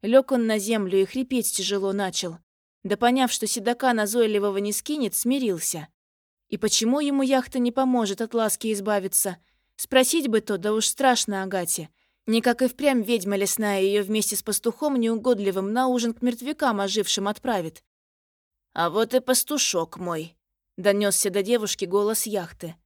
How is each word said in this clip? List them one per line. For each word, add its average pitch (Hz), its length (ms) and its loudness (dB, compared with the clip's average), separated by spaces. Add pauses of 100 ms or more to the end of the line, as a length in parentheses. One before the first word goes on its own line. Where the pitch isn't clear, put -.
Лег 262 300 6
он 240 120 2
на 220 140 0
землю 196 420 0
и 196 40 4
хрипеть 254 460 -2
тяжело 196 420 -2
начал. 185 440 -4 (460)
Да 202 140 -2
поняв, 247 340 2
что - 160 -2
седока 240 460 0
назойливого 208 640 2
не 202 140 -2
скинет, 262 440 -4
смирился. 208 720 -2 (640)
И 214 80 -6
почему 226 420 0
ему 277 240 0
яхта 262 340 0
не 240 140 0
поможет 240 500 0
от 226 120 -6
Ласки 220 400 0
избавиться? 196 640 -2 (400)
Спросить 269 500 2
бы 220 140 2
то, 208 160 -4
да 208 160 -2
уж 220 140 0
страшно 240 540 2
Агате. 185 480 -4 (380)
Никак 226 340 2
и 254 60 4
впрямь 262 340 2
ведьма 202 360 0
лесная 202 440 0
ее 202 220 2
вместе 208 320 -2
с - 80 -6
пастухом 240 560 -2
неугодливым 208 760 0
на 254 140 2
ужин 240 260 0
к 233 80 -10
мертвякам 247 600 -2
ожившим 196 480 -2
отправит. 202 540 -4 (920)
«А 170 160 0
вот 226 240 0
и 254 80 6
пастушок 254 760 -2
мой», — 165 380 -6 (420)
донесся 202 520 2
до 190 140 0
девушки 214 420 0
голос 208 400 0
яхты. 175 500 -6 (100)